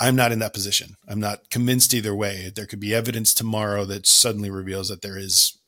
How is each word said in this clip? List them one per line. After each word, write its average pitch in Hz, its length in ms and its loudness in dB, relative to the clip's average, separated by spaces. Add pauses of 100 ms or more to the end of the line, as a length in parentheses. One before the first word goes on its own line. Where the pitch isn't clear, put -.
I'm 127 160 4
not 123 160 4
in 110 60 0
that 110 140 -2
position. 98 440 -4 (100)
I'm 104 140 -4
not 104 280 -6
convinced 123 440 2
either 107 200 -2
way. 98 400 -4
There 104 120 -8
could 101 160 -12
be 104 120 -2
evidence 113 400 0
tomorrow 107 520 -2
that 98 220 -4
suddenly 104 420 4
reveals 95 400 -6
that 95 140 -10
there 98 140 -12
is 95 400 0 (100)